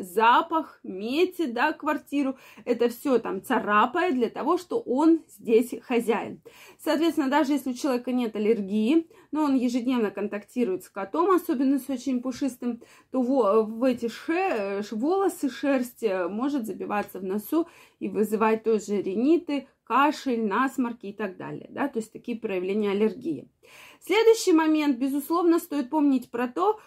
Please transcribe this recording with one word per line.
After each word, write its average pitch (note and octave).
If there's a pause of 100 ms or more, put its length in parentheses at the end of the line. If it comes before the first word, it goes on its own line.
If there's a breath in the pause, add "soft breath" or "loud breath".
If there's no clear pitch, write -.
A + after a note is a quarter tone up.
(140)
запах, D4
метит, B3+
да, D4
квартиру. C#4+ (260 loud breath)
Это A#3+
все B3
там F#3+
царапает B3
для A#3+
того, E4
что -
он D#4 (180)
здесь A3+
хозяин. A3+ (360 loud breath)
Соответственно, D#4
даже D4
если C4
у -
человека B3
нет A#3+
аллергии, G#3+ (240 soft breath)
но D4+
он C4+
ежедневно A#3+
контактирует G#3
с -
котом, E4+
особенно C#4
с -
очень B3+
пушистым, B3+ (260 loud breath)
то B3+
во-, A3+
в A3+
эти A#3+
ше-, A3+
ш-, A3
волосы, D#4+
шерсть, C4
э, F#3+
может A#3
забиваться G3
в F#3+
носу G#3+ (320 loud breath)
и G#3+
вызывать G#3+
тоже G#3
риниты, C4+ (180)
кашель, B3+
насморки A#3
и G3
так G3
далее, C#3+
да, C4
то A#3
есть A3
такие A3+
проявления G3
аллергии. G3+ (540 loud breath)
Следующий A4
момент, D#4
безусловно, D#4+
стоит C#4+
помнить C#4+
про A#3+
то, F#4+